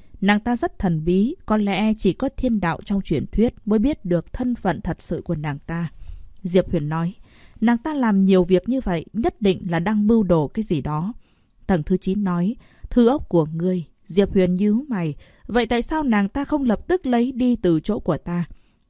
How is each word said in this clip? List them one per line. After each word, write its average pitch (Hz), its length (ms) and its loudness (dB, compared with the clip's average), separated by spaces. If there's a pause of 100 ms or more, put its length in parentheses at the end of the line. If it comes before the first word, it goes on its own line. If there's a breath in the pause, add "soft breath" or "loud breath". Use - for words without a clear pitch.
(220 soft breath)
"Nàng 208 180 2
ta 240 160 -2
rất 339 240 -4
thần 160 260 -2
bí, 196 300 2 (100)
có 214 120 0
lẽ 208 400 0
chỉ 185 160 0
có 269 240 -4
thiên 233 220 0
đạo 170 260 -2
trong 196 160 -2
truyền 180 260 -2
thuyết 226 260 0 (120)
mới 214 140 2
biết 277 260 0
được 175 280 -2
thân 247 220 -2
phận 175 260 -2
thật 180 200 -6
sự - 240 -6
của 170 100 -4
nàng 147 240 -6
ta." 165 320 -6 (500 soft breath)
Diệp 180 300 2
Huyền 147 180 -2
nói, 165 240 -2 (480 soft breath)
"Nàng 233 160 4
ta 311 160 -6
làm 220 300 4
nhiều 190 200 6
việc 180 260 2
như 262 120 0
vậy, 175 320 -2
nhất 262 280 -2
định 196 280 0
là 170 100 0
đang 208 280 0
mưu 226 160 4
đồ 165 240 2
cái 220 160 -6
gì 160 180 -2
đó." 156 320 -4 (540)
Tầng 185 160 2
thứ 185 140 0
chín 196 260 -4
nói, 180 320 0 (340 soft breath)
"Thư 240 180 4
ốc 285 220 0
của 165 240 2
ngươi." 175 300 -2 (220)
Diệp 185 280 0
Huyền 180 220 4
nhíu 208 340 0
mày, 170 260 -4 (320 soft breath)
"Vậy 233 180 0
tại 233 160 0
sao 311 220 -2
nàng 208 260 2
ta 285 160 -6
không 294 180 -2
lập 226 240 0
tức 359 180 0
lấy 247 260 0
đi 247 240 0
từ 175 240 2
chỗ - 200 -4
của 160 180 -2
ta?" 175 280 -4 (440 soft breath)